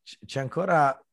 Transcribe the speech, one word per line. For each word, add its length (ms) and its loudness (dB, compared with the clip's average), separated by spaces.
c-, 220 -20
c'è 140 -8
ancora, 600 0